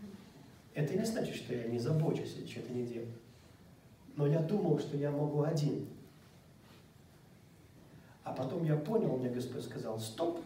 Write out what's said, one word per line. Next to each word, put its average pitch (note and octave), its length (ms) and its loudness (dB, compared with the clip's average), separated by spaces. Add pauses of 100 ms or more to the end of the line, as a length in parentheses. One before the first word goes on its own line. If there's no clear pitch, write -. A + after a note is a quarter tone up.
(720)
Это D3 240 0
не A3+ 80 2
значит, - 300 -2
что - 180 -6
я A#2+ 140 -2
не A#2+ 120 0
забочусь D3+ 580 2
или - 100 -8
что-то - 260 -8
не A#2+ 120 -2
делаю. A2+ 280 -6 (1000)
Но C#3+ 120 4
я D#3+ 140 6
думал, E3+ 380 4
что D3 180 -4
я C#3+ 140 0
могу C#3+ 320 2
один. D3+ 440 2 (2250)
А - 100 -6
потом F3 320 -2
я D3+ 100 6
понял, D#3+ 420 2
мне B2 120 0
Господь - 340 -4
сказал: - 360 -6
«Стоп, - 460 -2